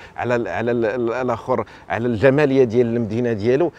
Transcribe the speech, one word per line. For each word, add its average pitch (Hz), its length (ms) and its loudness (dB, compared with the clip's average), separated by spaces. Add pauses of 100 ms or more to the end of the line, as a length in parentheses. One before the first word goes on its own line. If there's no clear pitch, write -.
(160)
على 120 200 -2
ال-، 110 120 -4
على 110 220 -2
ال-، 120 140 0
ال-، 113 280 -2
الاخر، 123 520 -4 (240)
على 107 200 -4
الجماليه 135 560 4
ديال 120 220 2
المدينه 117 460 -2
ديالو، 123 460 0